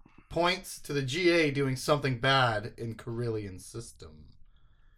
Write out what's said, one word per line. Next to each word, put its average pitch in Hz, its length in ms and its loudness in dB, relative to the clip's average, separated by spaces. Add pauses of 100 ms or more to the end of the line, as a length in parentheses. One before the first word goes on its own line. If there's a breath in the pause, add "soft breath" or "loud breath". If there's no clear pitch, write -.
(300)
points 175 520 0
to 147 120 -8
the 143 80 0
G 165 280 2
A 165 220 4
doing 131 240 0
something 135 440 0
bad 120 580 2
in 113 180 -8
Corellian 110 640 -6
system. 78 680 -16 (720)